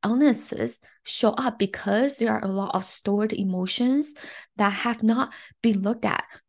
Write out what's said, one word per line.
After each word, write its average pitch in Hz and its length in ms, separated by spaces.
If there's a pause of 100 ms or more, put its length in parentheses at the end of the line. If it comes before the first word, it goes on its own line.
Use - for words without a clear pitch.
illnesses 240 720 (240)
show - 280
up 254 260
because 208 600
there 226 140
are 214 140
a - 20
lot 196 280
of 190 100
stored 208 480
emotions 202 800 (420)
that 202 160
have 226 300
not 226 320 (300)
been 208 180
looked 220 240
at - 180 (260)